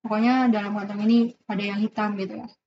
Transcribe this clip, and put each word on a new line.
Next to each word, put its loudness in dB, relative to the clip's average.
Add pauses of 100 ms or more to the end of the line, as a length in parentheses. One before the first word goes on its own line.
pokoknya 2
dalam -2
kantong -6
ini 4 (160)
ada -4
yang -4
hitam -2
gitu -8
ya. -16 (200)